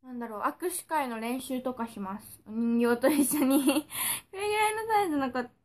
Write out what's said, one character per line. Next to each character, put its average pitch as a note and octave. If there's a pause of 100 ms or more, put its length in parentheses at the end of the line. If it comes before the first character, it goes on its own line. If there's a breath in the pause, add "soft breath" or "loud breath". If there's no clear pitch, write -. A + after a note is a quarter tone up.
な B3+
ん A#3+
だ A#3
ろ G#3+
う、 -
握 D4
手 -
会 D4
の A3+
練 A#3+
習 B3+
と B3+
か A#3+
し G3
ま G3
す。 -
お G3+
人 A#3
形 A#3+
と B3
一 C#4+
緒 C#4+
に。 C4+
<laughs> -
こ G4
れ G4+
ぐ G#4+
ら G#4+
い G#4+
の A4
サ G#4
イ F#4
ズ D4
の C4
子、 B3 (220)